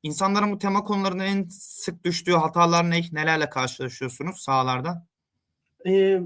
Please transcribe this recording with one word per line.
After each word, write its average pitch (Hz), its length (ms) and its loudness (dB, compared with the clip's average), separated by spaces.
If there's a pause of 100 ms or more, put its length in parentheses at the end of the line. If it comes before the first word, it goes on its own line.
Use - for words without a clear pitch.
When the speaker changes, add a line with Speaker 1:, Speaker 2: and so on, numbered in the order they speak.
Speaker 1:
İnsanların 196 500 0
bu 190 60 -6
tema 196 260 0
konularında 196 400 -2
en 196 260 -2
sık - 540 -6
düştüğü 175 280 0
hatalar 170 580 4
ne? 170 100 2 (120)
Nelerle 156 380 0
karşılaşıyorsunuz 131 840 -6
sahalarda? 131 720 -2 (800)
Speaker 2:
Ee, 190 400 4